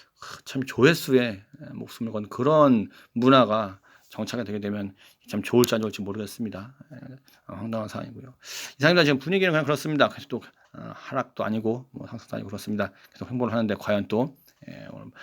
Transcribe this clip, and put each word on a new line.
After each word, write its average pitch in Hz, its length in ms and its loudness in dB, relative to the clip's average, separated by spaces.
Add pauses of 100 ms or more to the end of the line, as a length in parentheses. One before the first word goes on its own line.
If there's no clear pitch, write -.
(200)
크, - 240 -18
참 135 200 -6
조회수에, 123 800 2 (180)
예, 143 120 -16
목숨을 - 380 -8
건 104 180 -6
그런 135 600 6 (240)
문화가 110 680 4 (300)
정착이 110 360 -6
되게 104 140 -6
되면 101 360 -6 (340)
참 104 140 -4
좋을지 120 320 4
안 113 60 0
좋을지 107 200 -6
모르겠습니다. 101 720 -8 (200)
예, 127 40 -18 (500)
어, - 80 -14
황당한 110 320 -6
상황이고요. - 460 -12 (460)
이상입니다. 165 240 6
지금 143 160 4
분위기는 185 320 0
그냥 156 140 2
그렇습니다. 143 440 2
그래서 - 180 -16
또, 120 140 -6 (320)
어, 113 220 -16
하락도 - 480 -6
아니고 110 480 -2
뭐 110 160 -14
상승도 - 280 -12
아니고 110 120 -8
그렇습니다. 101 440 -4 (200)
계속 - 180 -14
행보를 123 240 -2
하는데 110 220 0
과연 101 320 -2
또, 120 280 -2 (320)
예, - 240 -16
오늘 - 200 -16 (120)